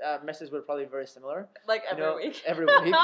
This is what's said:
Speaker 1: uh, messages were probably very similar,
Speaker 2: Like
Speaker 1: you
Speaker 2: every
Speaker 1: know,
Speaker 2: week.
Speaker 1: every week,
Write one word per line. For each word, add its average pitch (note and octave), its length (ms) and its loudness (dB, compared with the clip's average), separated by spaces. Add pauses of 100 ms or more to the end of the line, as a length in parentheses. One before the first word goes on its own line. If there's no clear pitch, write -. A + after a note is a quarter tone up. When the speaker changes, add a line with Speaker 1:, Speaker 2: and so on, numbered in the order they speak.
Speaker 1:
uh, D3 200 -4
messages D3+ 280 -10
were C#3+ 100 -6
probably C#3+ 240 -6
very C3+ 220 -8
similar, C#3+ 420 -12 (160)
Speaker 2:
Like A3 180 0
Speaker 1:
you - 60 -8
Speaker 2:
every D#3 140 -4
Speaker 1:
know, D#3 120 0
Speaker 2:
week. - 300 -8
Speaker 1:
every E3 200 -2
week, E3+ 280 6 (100)